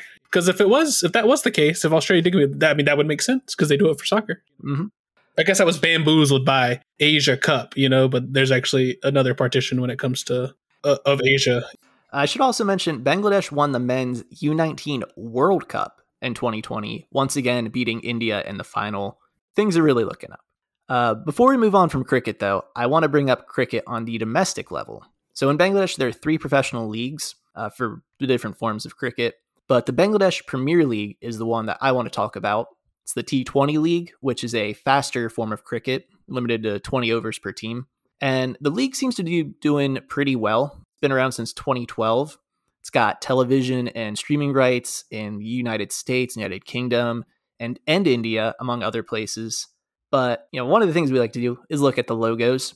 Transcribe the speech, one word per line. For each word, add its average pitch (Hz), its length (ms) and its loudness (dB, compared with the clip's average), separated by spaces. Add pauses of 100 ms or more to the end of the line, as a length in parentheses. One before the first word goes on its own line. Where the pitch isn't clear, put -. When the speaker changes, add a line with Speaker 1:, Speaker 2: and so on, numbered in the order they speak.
(300)
Speaker 1:
'Cause 180 160 2
if 185 140 2
it 202 80 6
was, 285 340 4
if 170 100 0
that 226 140 2
was 269 160 4
the - 80 0
case, 156 340 2
if 160 80 2
Australia 165 300 4
did 143 380 2
that, 156 100 4
I 143 40 2
mean, 143 120 2
that 147 100 4
would 147 100 2
make 151 160 -2
sense, - 320 -2
'cause 170 140 0
they 143 100 4
do 156 120 4
it 156 80 -2
for - 60 -16
soccer. 208 380 -2 (200)
Speaker 2:
Mm-hmm. 143 240 -4 (520)
Speaker 1:
I 165 40 2
guess 190 160 2
I 202 60 4
was 165 140 2
bamboozled 156 680 4
by 127 380 2 (180)
Asia 147 360 4
Cup, - 400 -2
you 135 120 4
know, 131 200 6
but 127 240 -2
there's 135 200 4
actually 127 500 0
another 135 320 2
partition 127 460 0
when 123 100 -2
it 127 80 -8
comes 123 260 -4
to, 127 300 -4 (300)
uh, 143 220 4
of 139 180 2
Asia. 131 400 2 (480)
Speaker 2:
I 139 140 0
should 240 160 -2
also 247 200 2
mention 180 400 -2
Bangladesh 196 480 0
won 143 220 2
the 123 80 0
men's 123 420 -2 (200)
U 147 120 2
nineteen 151 480 -2 (140)
World 131 520 0
Cup - 340 -6 (180)
in 123 140 -6
twenty 110 260 -4
twenty, 110 500 -8
once 135 260 0
again 123 340 0
beating 117 300 -2
India 113 420 -2
in 98 160 -10
the 95 60 -10
final. 104 540 -6 (380)
Things 202 220 2
are 165 40 6
really 127 220 4
looking - 260 -8
up. - 140 -20 (440)
Uh, 120 260 2
before 147 340 2
we 277 80 6
move 220 180 4
on 185 140 6
from 131 160 -2
cricket, 117 340 0
though, 98 260 0 (120)
I 120 100 -2
wanna 156 220 2
bring 139 220 2
up - 160 0
cricket - 400 -2
on 117 180 -6
the 117 140 -6
domestic 113 520 -2
level. 57 320 -10 (300)
So 135 160 0
in 147 80 2
Bangladesh, 190 400 2
there 127 120 0
are 110 40 -4
three 156 260 -2
professional 131 500 -2
leagues, 123 460 -8 (200)
uh, 104 160 -8
for - 320 -8 (160)
the 139 80 -4
different 113 320 -2
forms 107 260 -6
of 85 120 -18
cricket, 120 400 -4 (320)
but 123 180 2
the 127 60 -2
Bangladesh 190 540 2
Premier 151 380 2
League 107 360 -2
is 117 180 -8
the 113 80 -4
one 113 200 -2
that 104 140 -6
I 131 120 2
wanna 120 180 -2
talk - 260 -4
about. 104 300 -2 (380)
It's - 100 -10
the 120 80 -4
T 131 220 -2
twenty 143 340 0
League, 170 420 -2
which 127 240 -4
is 117 100 -6
a 107 200 -2
faster 131 560 0
form 110 220 -4
of 104 120 -10
cricket, 131 440 -6 (180)
limited 120 380 -4
to 101 160 -4
twenty 120 320 -2
overs 113 260 -2
per 98 140 -10
team. 117 340 -10 (340)
And 131 400 -2
the 143 100 0
league 262 260 -2
seems 262 180 -2
to 202 80 -4
be 165 220 0
doing 139 540 0 (100)
pretty 139 280 -2
well. 113 560 0
It's - 80 -20
been 139 120 2
around 131 200 2
since - 200 -8
twenty 123 340 -4
twelve. 120 500 0 (440)
It's - 100 -16
got 113 320 0
television 127 640 2
and 107 300 -6
streaming 147 340 -2
rights 127 580 0
in 107 280 -8
the 104 80 -12
United 113 460 -4
States, 127 440 -4
United 98 300 -8
Kingdom, 120 580 -2 (340)
and, 117 280 -8
and 175 200 2
India, 113 540 0
among 120 220 -4
other 110 200 -4
places. 110 640 -8 (420)
But, 123 420 -2
you - 60 -8
know, 123 80 -4
one 196 160 4
of 196 60 2
the 156 60 -2
things 156 180 0
we 131 80 2
like 117 140 -2
to 120 60 -6
do 120 280 -4
is 151 120 -4
look 139 180 2
at 120 80 -4
the 113 100 -2
logos. 117 600 0